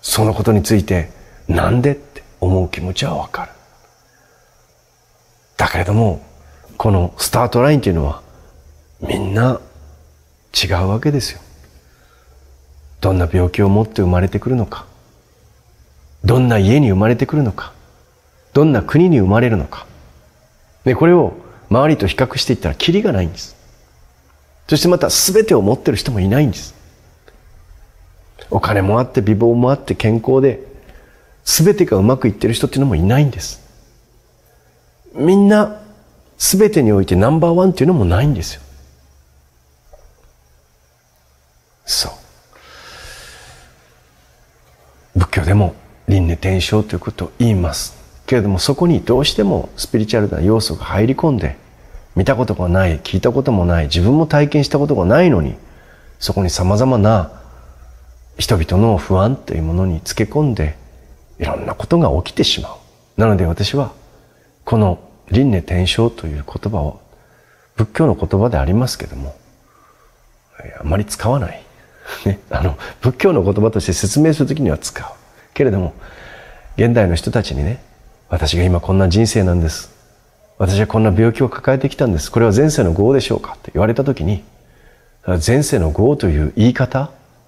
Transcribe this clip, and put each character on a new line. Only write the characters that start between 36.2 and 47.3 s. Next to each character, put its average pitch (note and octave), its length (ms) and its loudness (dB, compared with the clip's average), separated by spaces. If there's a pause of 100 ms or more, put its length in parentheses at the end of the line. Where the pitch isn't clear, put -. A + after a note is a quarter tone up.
全 G3+ 340 2
て F3 120 2
に G#2+ 80 4
お G2+ 100 4
い F#2+ 40 2
て F#2 100 0
ナ G2+ 140 4
ン D#3+ 100 2
バ E3+ 120 2
ー E3+ 40 2
ワ F#3 100 2
ン F#3 60 4
っ - 20 -2
て - 100 0
い - 20 4
う - 20 4
の F3+ 60 2
も B2 120 2
な F2 160 2
い C#3+ 60 2
ん D3 60 2
で F#2+ 100 -4
す - 120 -12
よ。 - 60 -20 (3250)
そ - 240 -6 (3000)
う。 - 40 0
仏 - 120 -2
教 E2 140 -2
で F2+ 80 0
も G2 200 2 (340)
輪 G2 140 2
廻 E2+ 140 0
転 F#2+ 260 -2
生 G#2+ 220 0
と - 120 -8
い - 20 -4
う - 20 -4
こ G#2 120 -10
と - 140 -8
を D#2 140 -12